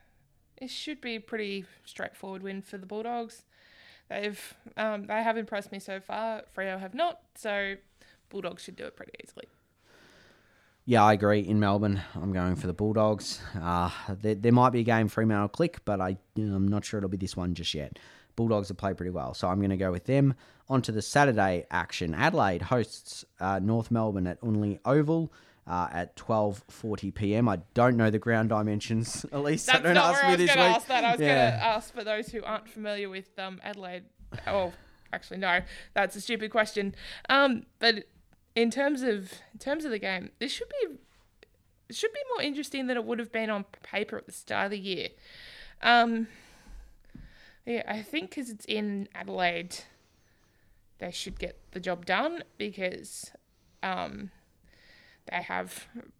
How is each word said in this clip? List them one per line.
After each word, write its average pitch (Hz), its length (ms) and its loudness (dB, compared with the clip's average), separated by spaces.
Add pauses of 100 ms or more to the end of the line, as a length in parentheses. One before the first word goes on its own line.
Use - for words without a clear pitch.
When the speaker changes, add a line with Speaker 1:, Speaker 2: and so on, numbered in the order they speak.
(580)
Speaker 1:
it 262 120 -12
should - 320 -10
be 240 140 -6
a 214 60 -8
pretty 202 440 -6 (200)
straightforward 190 580 -10
win 196 180 -8
for 196 160 -14
the 190 80 -16
Bulldogs. 226 580 -8 (680)
They've, - 460 -8 (200)
um, 214 300 -4
they 214 160 -2
have 226 160 0
impressed 208 340 -6
me 202 80 -10
so 190 200 -10
far. 214 440 -6 (140)
Freo 190 220 -4
have 190 160 -12
not, 339 240 -2 (160)
so 202 400 -4 (540)
Bulldogs 180 340 -10
should 185 120 -16
do - 100 -10
it - 100 -12
pretty - 160 -18 (120)
easily. - 220 -20 (1400)
Speaker 2:
Yeah, 117 180 8
I 107 100 10
agree. 104 280 4
In 104 180 2
Melbourne, 101 420 2 (140)
I'm 95 180 -4
going 90 220 0
for 78 100 -4
the 90 80 -2
Bulldogs. 107 680 0 (220)
Uh, 87 300 0 (300)
there, 107 120 0
there 110 180 4
might 123 200 8
be 120 80 2
a 113 40 2
game 113 240 4
Fremantle 104 420 2
click, 170 360 -2
but 98 160 0
I, 92 160 -2 (200)
I'm 98 300 2
not 101 160 2
sure - 140 -6
it'll 98 120 -2
be 98 80 -4
this 92 200 -6
one 90 160 -2
just 85 220 -6
yet. 73 240 -10 (360)
Bulldogs 110 340 2
have 92 80 -8
played 98 200 -2
pretty 90 140 -4
well, 71 240 -6
so 95 120 -2
I'm 95 140 2
gonna 98 160 2
go 92 140 0
with 90 140 -4
them. 139 280 4 (360)
On 131 140 2
to - 80 -4
the 107 100 -2
Saturday 104 680 4
action. 82 460 -2
Adelaide 101 480 2
hosts, - 600 -2 (140)
uh, 95 200 0
North 110 320 0
Melbourne 107 360 0
at 90 140 -6
Unley 104 440 0
Oval, 151 460 2 (360)
uh, 87 240 0
at 87 240 -6
twelve 107 520 0
forty 101 440 -6
P 104 240 0
M. 120 140 6
I 95 100 2 (160)
don't 120 220 6
know 110 120 6
the 107 80 4
ground 110 320 2
dimensions, 107 800 -2
<laughs> - 20 -20
Elise, 147 320 0
so 254 100 6
Speaker 1:
That's 262 100 6
Speaker 2:
don't 175 120 6
Speaker 1:
not 220 200 8
Speaker 2:
ask 277 80 4
Speaker 1:
where - 0 -
Speaker 2:
me 269 40 4
Speaker 1:
I 269 40 8
was 269 160 6
Speaker 2:
this 285 80 6
Speaker 1:
gonna - 120 8
Speaker 2:
week. 226 100 6
Speaker 1:
ask 233 100 -8
that. 247 160 2
I 233 80 4
was 240 100 2
Speaker 2:
Yeah. 135 300 6
Speaker 1:
gonna 113 120 -2
ask 226 300 -2
for 233 100 -8
those 214 260 -4
who 226 140 -8
aren't 214 260 -6
familiar 208 400 -6
with, 190 280 -12
um, 190 260 -10
Adelaide. 185 420 -10 (420)
Oh, 185 260 0 (400)
actually, - 240 -8
no. 185 220 2 (340)
That's 196 220 2
a 202 60 -10
stupid 214 280 -2
question. 208 460 0 (340)
Um, 269 360 4 (140)
but 226 260 2 (500)
in 233 160 4
terms 277 300 0
of, 208 320 -2 (200)
in 214 60 -18
terms 311 260 -4
of 262 60 -4
the 214 80 -4
game, 190 400 -6
this 262 120 -4
should - 180 -8
be, 403 280 -4 (920)
it 233 60 -12
should 440 180 -2
be 571 60 -8 (160)
more 392 80 -2
interesting 277 440 -4
than 254 100 -2
it 220 80 -4
would 226 140 -2
have 226 120 -8
been 220 180 -2
on 202 160 -4 (180)
paper 214 340 -6
at - 100 -14
the - 40 -20
start 202 340 -4
of 196 60 -4
the 208 80 -6
year. 185 300 -6 (720)
Um, 233 460 6 (1400)
yeah, 233 220 -4
I 214 140 -6
think 320 320 -6
'cause 247 160 -8
it's 208 160 -14
in 208 480 -4
Adelaide, 180 640 -4 (1200)
they 180 140 -10
should - 280 -10
get - 200 -8 (120)
the 185 80 -12
job 175 260 -4
done 285 380 -2 (140)
because, - 720 -8 (520)
um, 185 480 -6 (1000)
they 175 120 -4
have 180 420 -8 (120)
a - 40 -14 (180)